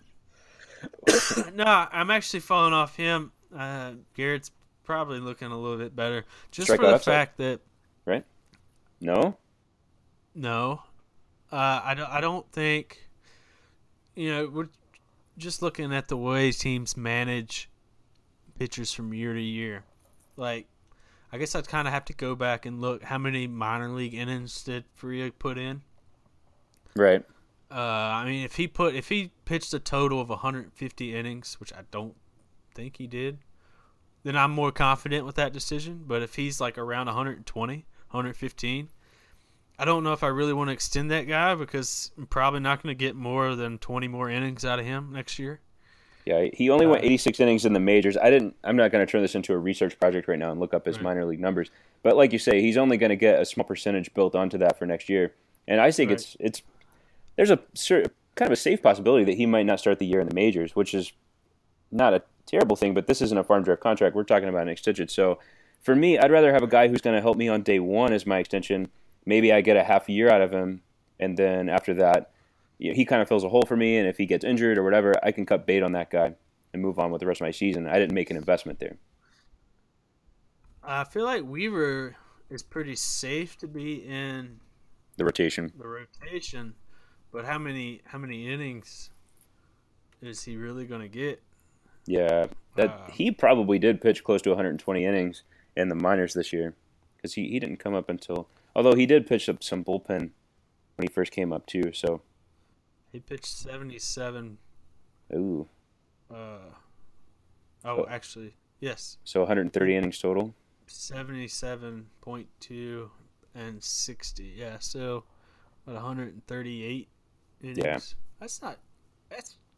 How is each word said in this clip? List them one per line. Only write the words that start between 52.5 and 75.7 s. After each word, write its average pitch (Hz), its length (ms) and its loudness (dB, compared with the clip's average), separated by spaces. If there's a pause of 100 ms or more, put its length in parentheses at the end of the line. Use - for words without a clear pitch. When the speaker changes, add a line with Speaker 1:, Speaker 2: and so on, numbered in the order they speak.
Speaker 2:
he's 113 140 2
only 131 220 4
gonna 107 180 4
get 98 260 6
a 90 40 2
small - 180 -4
percentage 98 500 -4
built 95 220 2
onto 92 220 0
that 90 200 4
for - 80 -4
next 85 220 -4
year. 92 260 2 (360)
And 107 100 4
I 123 100 8
think 160 200 2
Speaker 1:
Right. 101 100 2
Speaker 2:
it's, - 180 -14
it's, - 240 -4 (760)
there's 202 120 6
a 180 100 6 (140)
cer-, - 380 2 (240)
kind 240 120 2
of - 40 2
a 117 60 4
safe - 260 0
possibility 104 400 6
that 95 140 4
he 120 100 2
might 110 180 4
not 101 140 2
start 101 200 2
the 98 60 0
year 92 140 2
in 87 80 0
the 82 80 -4
majors, 92 400 2
which 101 180 0
is 95 200 -4 (760)
not 120 240 4
a 92 80 4 (240)
terrible - 300 4
thing, 101 180 0
but 95 140 0
this 139 140 2
isn't 107 160 2
a 95 60 2
farm 101 200 4
draft 87 180 2
contract. 107 340 2
We're 104 100 0
talking 98 240 2
about 90 140 0
an 85 60 -2
extension. 90 380 -2
So 92 320 2 (400)
for 131 160 2
me, 160 240 6
I'd 139 100 8
rather 156 240 8
have 135 80 6
a 120 60 0
guy 120 220 8
who's 120 120 0
gonna 110 200 2
help 110 160 4
me 117 100 0
on 107 160 0
day 98 160 4
one 107 340 2
as 104 140 0
my 95 100 2
extension. 95 540 -2 (340)
Maybe 110 260 6
I 107 100 8
get 104 160 8
a 95 60 6
half 98 260 4
year 107 200 4
out 107 120 8
of 92 100 4
him, 92 300 -4 (380)
and 92 180 -2
then 92 320 2
after 92 260 0
that, 87 360 4 (460)
you - 120 -4
know, 80 60 -4
he 123 100 4
kinda 113 200 4
fills 104 200 2
a 92 40 -2
hole 120 160 6
for 117 120 0
me, 113 200 4
and 101 100 4
if 92 100 -2
he 101 80 0
gets 87 180 0
injured 117 340 2
or 95 60 2
whatever, 101 300 6 (100)
I 107 80 4
can 104 140 -4
cut 90 200 2
bait 95 180 4